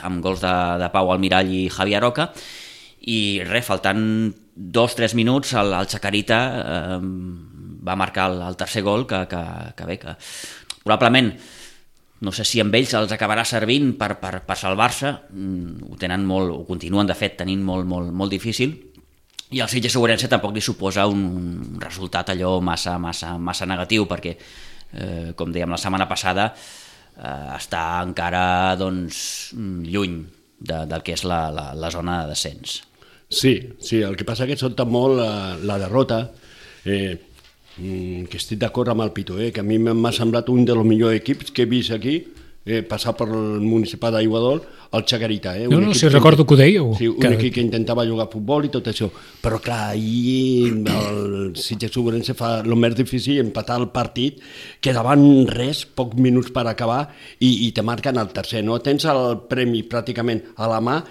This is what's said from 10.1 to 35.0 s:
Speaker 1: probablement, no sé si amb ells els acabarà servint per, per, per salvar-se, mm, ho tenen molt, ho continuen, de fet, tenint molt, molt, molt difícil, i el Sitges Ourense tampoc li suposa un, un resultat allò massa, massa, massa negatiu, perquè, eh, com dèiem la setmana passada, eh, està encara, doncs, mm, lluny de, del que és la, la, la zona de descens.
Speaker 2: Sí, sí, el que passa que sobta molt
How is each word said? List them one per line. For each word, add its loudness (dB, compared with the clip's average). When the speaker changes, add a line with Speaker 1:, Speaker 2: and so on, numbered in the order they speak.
Speaker 1:
probablement, 4
no -4
sé -6
si 0
amb 0
ells 2
els 0
acabarà 0
servint 2
per, -2
per, -8
per -4
salvar-se, 0
mm, -8
ho -16
tenen -2
molt, 0
ho -8
continuen, 0
de 0
fet, -2
tenint -2
molt, -2
molt, -4
molt -2
difícil, -4
i -4
el -2
Sitges 0
Ourense 2
tampoc 0
li -4
suposa 0
un, 2
un -10
resultat -6
allò 0
massa, -2
massa, -8
massa -6
negatiu, 0
perquè, -8
eh, -8
com -6
dèiem -4
la -6
setmana -2
passada, -2
eh, -10
està -6
encara, -2
doncs, -6
mm, -8
lluny -2
de, -6
del -6
que -6
és -6
la, -2
la, -8
la -6
zona -4
de -8
descens. -8
Speaker 2:
Sí, 4
sí, 0
el -4
que -8
passa -2
que -2
sobta -2
molt 4